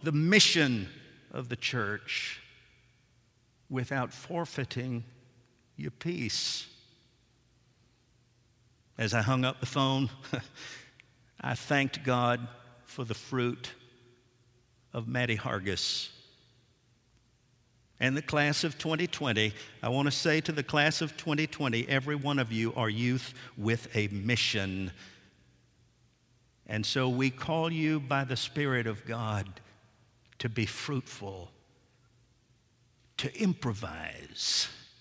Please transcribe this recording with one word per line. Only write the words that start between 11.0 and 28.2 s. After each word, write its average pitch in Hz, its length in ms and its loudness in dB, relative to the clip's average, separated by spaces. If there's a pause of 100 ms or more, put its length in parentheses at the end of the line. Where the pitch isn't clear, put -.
I 127 120 -2
thanked 139 500 0
God 120 440 2 (380)
for - 180 -8
the 113 100 -4
fruit 123 600 -2 (1200)
of 117 140 -4
Maddie 120 300 0
Hargis. 98 720 -2 (1900)
And 131 160 4
the 151 60 0
class 147 420 2
of 160 140 -2
twenty 160 300 0
twenty, 107 460 2 (280)
I 113 80 0
want 139 180 2
to 139 40 4
say 156 300 4
to 160 100 -4
the 151 120 -2
class 151 380 4
of 151 160 -4
twenty 156 300 0
twenty, 123 420 0
every 139 260 2
one 143 220 0
of 117 140 0
you 113 240 0
are 113 140 2
youth 123 440 0 (240)
with 113 380 0
a 107 140 2
mission. 98 840 0 (1800)
And 107 180 -2
so 131 240 2
we 127 200 2
call 160 420 0
you 156 280 2
by 139 240 0